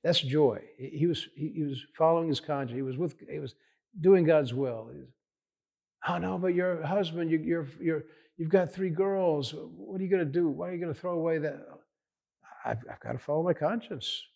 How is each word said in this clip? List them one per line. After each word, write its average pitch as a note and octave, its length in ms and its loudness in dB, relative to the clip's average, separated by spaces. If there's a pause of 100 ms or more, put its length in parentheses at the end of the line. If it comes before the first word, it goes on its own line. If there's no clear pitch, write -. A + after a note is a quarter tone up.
That's E3+ 160 2
joy. C3+ 440 2 (140)
He, C3 120 -12
he D#3 180 0
was, - 280 -2
he, D3 140 -6
he D#3+ 140 -6
was C#3 200 -6 (140)
following E3 300 4
his C#3 120 0
conscience. C3+ 360 -4
He C3+ 60 -4
was C3 160 -6
with, D#3+ 180 -4 (140)
he D3+ 100 -8
was C3+ 160 -10 (440)
doing F3+ 240 8
God's D3+ 300 4
will. A#2+ 380 -4
He - 80 -16
was, C3 100 -18 (960)
"Oh F3 100 0
no, F#3 220 -2
but F3+ 160 2
your F3+ 280 0
husband, E3+ 460 -2
you, D#3+ 80 4
you're, D#3+ 300 0 (120)
you're, D#3 240 -2 (340)
you've D#3+ 120 -4
got F3+ 240 4
three F#3 160 -2
girls. E3+ 640 0
What E3 480 -10
are - 20 -2
you F3+ 60 -4
gonna F3+ 160 4
do? D#3+ 240 2
Why E3 200 -4
are F3+ 40 -6
you E3+ 60 -6
gonna E3+ 140 -4
throw F3+ 200 -6
away E3 240 0
that?" D3+ 280 -4 (1000)
"I've, A#2 140 -2 (120)
I've - 100 -14
gotta A#2+ 180 -6
follow D3+ 240 -2
my F3 100 2
conscience. F3 680 -4 (120)